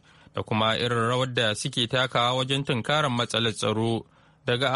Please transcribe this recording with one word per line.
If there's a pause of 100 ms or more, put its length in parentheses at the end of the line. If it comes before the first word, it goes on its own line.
(340)
da
kuma
irin
rawar
da
suke
takawa
wajen
tunkarar
matsalar
tsaro. (400)
Daga